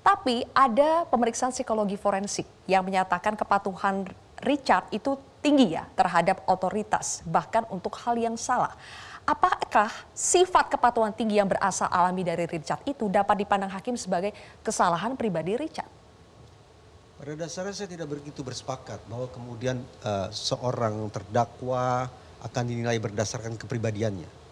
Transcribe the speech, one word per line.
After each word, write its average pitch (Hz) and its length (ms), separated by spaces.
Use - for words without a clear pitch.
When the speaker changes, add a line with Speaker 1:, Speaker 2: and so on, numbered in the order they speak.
Speaker 1:
tapi 311 400
ada 285 480
pemeriksaan 240 480
psikologi 214 400
forensik 196 560
yang 190 160
menyatakan 185 560
kepatuhan 196 720
Richard 254 480
itu 269 240
tinggi 269 320
ya - 160
terhadap 180 560
otoritas, 190 720
bahkan 180 480
untuk 190 320
hal 240 160
yang 226 160
salah. 226 400
Apakah 294 640
sifat - 560
kepatuhan 233 400
tinggi 214 240
yang 202 80
berasal 190 400
alami 180 400
dari 170 240
Richard 160 400
itu 277 240
dapat 202 320
dipandang 196 240
hakim 190 240
sebagai 190 400
kesalahan 202 480
pribadi 185 400
Richard? - 480
Speaker 2:
Pada 147 160
dasarnya 185 400
saya 202 160
tidak 165 160
begitu 143 320
bersepakat 123 640
bahwa 120 240
kemudian, 123 480
eh, 98 320
seorang 110 800
terdakwa 123 960
akan 120 240
dinilai 117 320
berdasarkan 110 560
kepribadiannya. 110 880